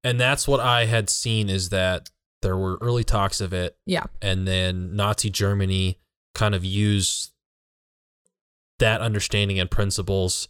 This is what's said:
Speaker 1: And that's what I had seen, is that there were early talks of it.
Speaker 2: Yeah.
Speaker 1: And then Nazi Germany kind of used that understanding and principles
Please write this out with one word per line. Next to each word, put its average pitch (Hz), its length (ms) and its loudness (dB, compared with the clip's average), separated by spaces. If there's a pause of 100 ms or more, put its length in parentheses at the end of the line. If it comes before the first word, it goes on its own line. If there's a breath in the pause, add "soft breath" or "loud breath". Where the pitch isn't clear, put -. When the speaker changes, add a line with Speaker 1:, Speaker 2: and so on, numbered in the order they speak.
Speaker 1:
And 123 160 0
that's 131 280 2
what 139 120 4
I 120 260 4
had 113 220 0
seen, 110 400 0
is 95 220 -2
that 92 400 0 (320)
there 92 140 0
were 95 240 -2
early 120 240 0
talks 98 360 0
of 95 120 -4
it. 90 340 -4
Speaker 2:
Yeah. 180 180 -2 (160)
Speaker 1:
And 95 280 0
then 92 480 -2
Nazi 104 340 0
Germany 95 720 0 (340)
kind 104 220 0
of 90 80 -4
used 101 680 0 (1500)
that 110 200 2
understanding 104 600 0
and 90 100 -2
principles 98 800 0